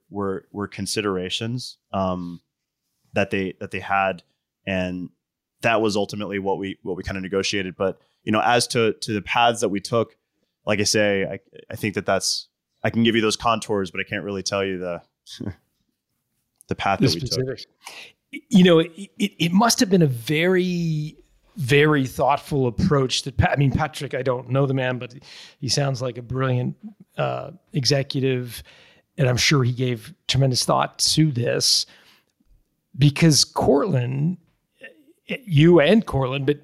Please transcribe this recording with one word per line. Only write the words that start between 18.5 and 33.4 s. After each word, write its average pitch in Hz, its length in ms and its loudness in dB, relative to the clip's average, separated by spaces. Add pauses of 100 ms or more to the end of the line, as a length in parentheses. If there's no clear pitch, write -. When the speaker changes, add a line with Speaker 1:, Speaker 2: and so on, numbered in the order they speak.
Speaker 2:
know, 175 160 8
it, 170 140 0 (260)
it, 202 200 -4
it 170 140 0
must 226 280 4
have 226 100 4
been 185 120 6
a 156 40 6
very, 160 1080 0 (400)
very 143 500 4
thoughtful 135 600 0
approach 135 560 0
that 139 120 -10
Pa-, 175 140 4
I 165 60 -2
mean, 139 160 4
Patrick, 147 420 -4
I 127 80 -4
don't 123 280 -4
know 135 160 2
the 131 80 -2
man, 127 240 -2
but 120 160 -12 (440)
he 131 100 -8
sounds 135 320 -2
like 123 180 -8
a 123 40 -14
brilliant, 127 540 -2 (400)
uh, 131 340 -4 (220)
executive, 131 880 -2 (540)
and 139 120 2
I'm 123 80 2
sure 131 280 2
he 120 80 0
gave 123 420 -4 (140)
tremendous 127 360 2
thought 139 360 0
to 156 320 2
this, 123 520 0 (1120)
because 143 460 4